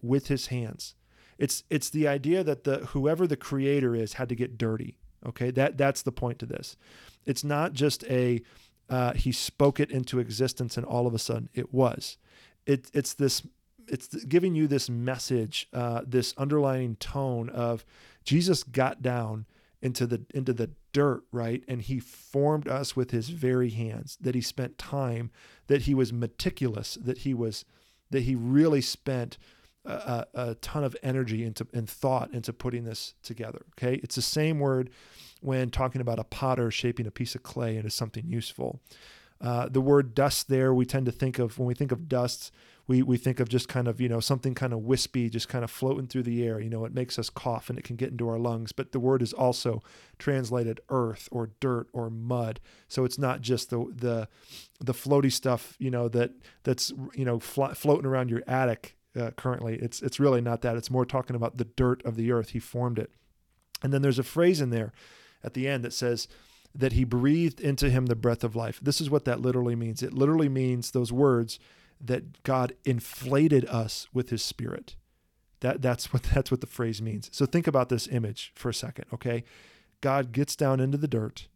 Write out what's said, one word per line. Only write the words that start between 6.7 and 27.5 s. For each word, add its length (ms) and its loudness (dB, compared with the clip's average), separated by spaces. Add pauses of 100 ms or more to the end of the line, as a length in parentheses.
It's 180 -2
not 300 0
just 320 2
a, 380 2 (460)
uh, 260 0
he 180 2
spoke 480 2
it 100 2
into 280 -2
existence 580 -2
and 100 -4
all 200 0
of 80 0
a 40 0
sudden 360 -4
it 180 -6
was. 460 2 (480)
It, 260 0
it's 220 -2
this, 280 0 (460)
it's 200 -8
th-, 200 -10
giving 260 4
you 140 2
this 220 0
message, 840 -4
uh, 340 -2
this 300 0
underlying 600 0
tone 540 -4
of 340 -2 (400)
Jesus 380 4
got 400 -2
down 440 -2 (340)
into 260 0
the, 260 -2
into 200 0
the 180 -2 (220)
dirt, 400 2
right? 340 -2
And 160 -6
he 160 -4
formed 720 0
us 260 -4
with 160 0
his 200 -2
very 400 2
hands, 500 -6
that 140 -2
he 60 0
spent 380 -6
time, 520 -4 (360)
that 160 4
he 120 2
was 180 2
meticulous, 840 -4
that 240 -6
he 160 -2
was, 300 -4 (460)